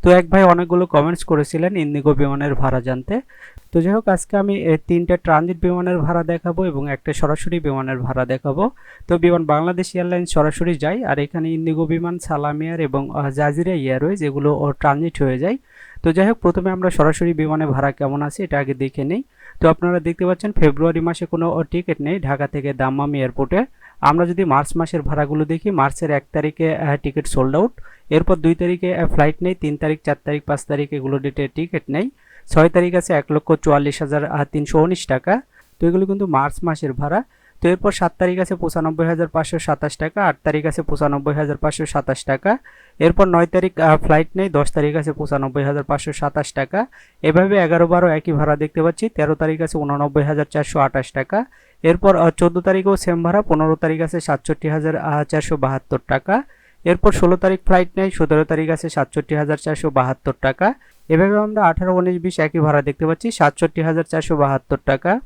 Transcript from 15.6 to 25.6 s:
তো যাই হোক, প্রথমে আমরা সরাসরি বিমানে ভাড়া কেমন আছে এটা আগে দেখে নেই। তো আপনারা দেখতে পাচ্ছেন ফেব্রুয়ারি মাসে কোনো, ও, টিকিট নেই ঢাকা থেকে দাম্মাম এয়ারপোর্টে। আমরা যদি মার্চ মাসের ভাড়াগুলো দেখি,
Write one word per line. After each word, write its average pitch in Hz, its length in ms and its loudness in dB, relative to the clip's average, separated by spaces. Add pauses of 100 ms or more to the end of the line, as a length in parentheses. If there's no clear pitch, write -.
তো 165 120 2
যাই 190 140 4
হোক, 226 160 0
প্রথমে 180 300 2
আমরা 185 220 0
সরাসরি 160 340 2 (100)
বিমানে 156 320 0
ভাড়া 139 180 0
কেমন 139 360 -4
আছে - 180 -10
এটা 151 180 -2
আগে 135 100 -4 (100)
দেখে 135 280 -6
নেই। 220 100 -2 (380)
তো - 140 2
আপনারা 175 240 0 (100)
দেখতে 170 220 -4
পাচ্ছেন 196 300 -4
ফেব্রুয়ারি 160 480 4
মাসে 170 260 -4
কোনো, 165 120 0 (120)
ও, - 20 -2 (120)
টিকিট 170 260 -4 (100)
নেই 180 100 -2 (100)
ঢাকা 139 260 -2
থেকে 143 160 -4 (120)
দাম্মাম 139 380 -2
এয়ারপোর্টে। 135 400 -2 (520)
আমরা 170 200 4
যদি 180 120 0 (100)
মার্চ 143 160 0 (100)
মাসের 165 300 -2
ভাড়াগুলো 151 420 0
দেখি, 165 180 -2 (100)